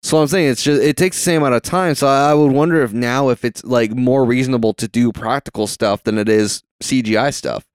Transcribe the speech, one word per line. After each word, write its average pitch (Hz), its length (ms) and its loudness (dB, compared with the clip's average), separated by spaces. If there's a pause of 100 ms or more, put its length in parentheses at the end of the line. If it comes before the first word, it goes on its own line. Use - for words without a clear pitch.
So - 160 0
I'm 156 100 2
saying 151 220 0
it's 123 140 -2
just, 147 180 2
it 143 160 2
takes 185 200 0
the - 60 -6
same 165 180 0
amount 139 140 0
of 113 60 0
time. 180 320 -2
So 139 140 0
I, 139 240 2
I - 20 4
would 147 200 4
wonder 160 280 2
if 120 100 -2
now 123 380 -2
if 120 160 -2
it's, - 180 -6
like, 117 280 0
more 127 340 2
reasonable 123 500 0
to 113 120 -8
do 120 240 0
practical 110 560 -6
stuff 104 360 -2
than 107 140 -2
it 107 100 -2
is 107 360 0 (180)
C 131 220 -2
G 110 140 0
I 131 120 0
stuff. 62 460 -8